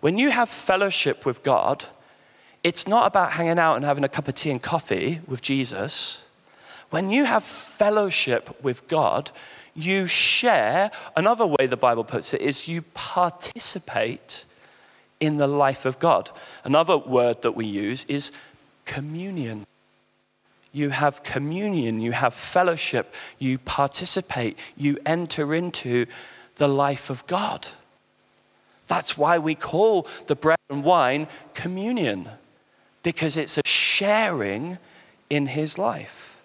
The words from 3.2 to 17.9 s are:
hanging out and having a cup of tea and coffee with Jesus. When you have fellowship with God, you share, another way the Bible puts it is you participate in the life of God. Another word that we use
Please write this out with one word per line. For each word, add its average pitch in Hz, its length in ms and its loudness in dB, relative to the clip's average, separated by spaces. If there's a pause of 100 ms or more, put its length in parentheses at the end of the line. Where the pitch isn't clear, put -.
hanging 170 260 0
out 160 180 4
and 135 80 -2
having 143 200 0
a 135 40 0
cup - 200 -4
of 131 60 -4
tea - 160 -4
and 127 120 -4
coffee 151 640 -2
with 131 140 -8
Jesus. 131 800 -4 (680)
When 190 200 -2
you 269 140 4
have 233 180 2
fellowship - 1200 0
with 127 240 -4
God, 147 440 0 (440)
you 185 320 0
share, 185 840 2 (260)
another 220 300 4
way 135 200 2
the 123 100 0
Bible 117 280 2
puts - 300 -4
it - 80 -2
is 139 260 -2
you 165 140 -4
participate - 1600 -4 (760)
in 151 200 0
the 143 100 2
life 139 380 2
of 131 120 -2
God. 123 320 4 (320)
Another 160 340 4
word 123 460 2
that 117 100 2
we 113 140 -4
use 101 380 -4